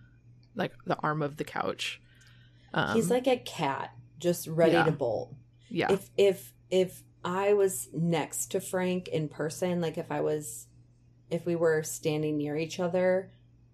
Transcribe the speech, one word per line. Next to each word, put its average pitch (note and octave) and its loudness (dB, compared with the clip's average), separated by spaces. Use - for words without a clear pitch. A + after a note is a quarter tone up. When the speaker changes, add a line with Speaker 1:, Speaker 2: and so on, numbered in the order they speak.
Speaker 1:
like, F#3+ -4
the E3+ 0
arm D3+ -2
of C#3+ -4
the - -6
couch. - -6
Um, F3+ 0
Speaker 2:
He's A3 2
like B3 2
a B3 4
cat, D3 -4
just F3 0
ready E3 4
Speaker 1:
Yeah. E3+ 4
Speaker 2:
to D#3+ 4
bolt. A#2+ -4
Speaker 1:
Yeah. - 0
Speaker 2:
If, G3 -2
if, G3 2
if F#3 0
I F#3+ 2
was G3 2
next E3 0
to F#3+ 0
Frank F#3 -2
in D#3 -2
person, F3 -2
like, D#3+ -2
if D#3+ -8
I D3 -2
was, D3+ -4
if E3 -4
we E3+ 0
were D#3+ 4
standing D3+ -2
near D3 -2
each D#3+ -4
other, F#3 2